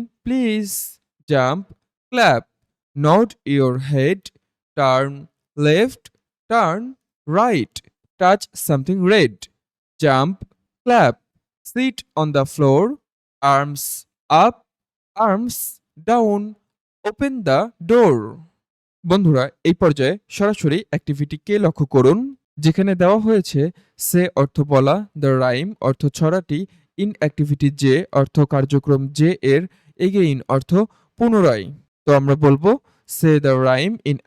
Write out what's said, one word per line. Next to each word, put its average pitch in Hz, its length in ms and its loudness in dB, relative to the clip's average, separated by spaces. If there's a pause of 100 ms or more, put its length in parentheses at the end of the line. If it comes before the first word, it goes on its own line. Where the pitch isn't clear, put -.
(240)
please। 220 500 -4 (560)
জাম্প, 143 360 -2 (460)
ক্ল্যাপ, 190 320 2 (640)
nod 208 220 4 (280)
your 131 160 2 (180)
head, 147 300 0 (560)
turn 135 340 0 (560)
left, 202 360 0 (480)
turn 208 300 -2 (580)
right, 208 360 -2 (440)
touch 185 240 2 (240)
something 160 320 -2 (140)
red। 139 220 2 (640)
জাম্প, 147 360 0 (460)
ক্ল্যাপ, 233 320 2 (580)
sit 254 240 -4 (240)
on 156 60 -2 (100)
the 135 160 0
floor, 143 300 2 (760)
arms 143 260 -6 (600)
up, 240 120 2 (720)
arms 220 300 -4 (540)
down, 214 300 0 (680)
open 277 240 -6 (160)
the 135 100 2 (320)
door। 214 260 4 (880)
বন্ধুরা, 156 420 2 (140)
এই 165 100 2
পর্যায়ে 151 440 0 (120)
সরাসরি 196 600 -2
অ্যাক্টিভিটিকে 147 680 -6
লক্ষ্য 160 260 0
করুন, 180 500 2 (220)
যেখানে 185 380 0
দেওয়া 180 240 2
হয়েছে 185 520 0 (260)
সে 175 380 0
অর্থ 143 260 -2
বলা, 143 340 2 (220)
the 139 140 0 (100)
rhyme 127 300 -2 (100)
অর্থ 135 240 -2
ছড়াটি, 165 600 -2 (320)
in 202 140 -4 (160)
activity 143 440 -2
যে 139 400 0
অর্থ 139 280 0
কার্যক্রম 135 680 0
যে 151 340 0
এর, 147 260 2 (320)
again 180 480 0
অর্থ 135 280 0 (420)
পুনরায়। 175 480 2 (400)
তো 143 140 4
আমরা 139 160 2
বলবো 151 440 2 (280)
say 156 320 2
the 139 160 2 (100)
rhyme 139 300 0 (140)
in 143 180 -2